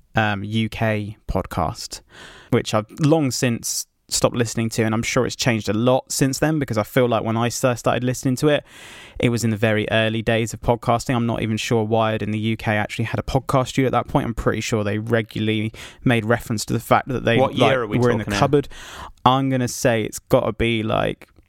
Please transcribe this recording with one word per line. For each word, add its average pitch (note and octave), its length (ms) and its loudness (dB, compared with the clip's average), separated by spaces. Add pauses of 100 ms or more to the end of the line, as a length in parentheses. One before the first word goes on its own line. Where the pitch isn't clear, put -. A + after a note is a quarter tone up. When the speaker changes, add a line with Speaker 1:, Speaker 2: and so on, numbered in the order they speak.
(180)
Speaker 1:
um, G#2 280 0
U A2 240 -2
K G#2+ 480 -4 (100)
podcast, - 720 -4 (520)
which - 220 0
I've G#2+ 120 2 (160)
long D3 300 4
since - 540 -4 (220)
stopped - 300 0
listening A2+ 320 -2
to, A#2 140 0
and A2 120 2
I'm A#2+ 80 -2
sure B2 220 0
it's A2+ 100 -4
changed A2+ 320 0
a G2+ 60 -2
lot B2+ 360 0
since C3+ 300 0
then, D#3 180 2
because B2 200 -4
I G#2 60 0
feel B2+ 260 2
like G#2+ 160 0
when A2 100 0
I A#2 140 2
first B2 320 0
started - 200 0
listening B2+ 360 -2
to D3+ 100 2
it, D3 160 2 (560)
it - 80 2
was A#2 160 0
in A2+ 60 2
the G#2+ 80 0
very G#2+ 340 2
early A2 300 0
days A2+ 320 0
of - 80 -12
podcasting. A#2+ 560 0
I'm A#2 80 0
not A2+ 160 -2
even A2 160 -2
sure A2+ 260 0
Wired A2 400 0
in G#2+ 80 -4
the G#2+ 80 -2
U A2 160 -2
K G#2+ 220 0
actually G#2+ 280 -2
had - 140 0
a - 40 -2
podcast B2+ 440 0
studio C3 200 2
at A#2 40 2
that A#2 160 0
point. C#3 180 0
I'm A2+ 80 -4
pretty G#2+ 280 0
sure G#2+ 240 0
they G#2 140 -2
regularly A2 760 -2 (320)
made A#2 180 2
reference A2+ 440 0
to - 60 -4
the A#2 60 0
fact - 300 2
that A#2 160 -4
they, A#2 120 4
Speaker 2:
What C3+ 180 2
year B2 120 4
Speaker 1:
like, A2 80 4
Speaker 2:
are A#2 120 -2
we G#2 100 -2
Speaker 1:
were A#2+ 140 4
in A#2 80 0
the G#2+ 40 -4
Speaker 2:
talking G2+ 120 -4
in? G2+ 40 0
Speaker 1:
cupboard. C#3+ 300 2 (560)
I'm C3 240 4
gonna B2+ 180 0
say A#2 360 0
it's - 160 -8
gotta A2+ 340 2
be, A#2 280 0
like, A2 460 -2 (220)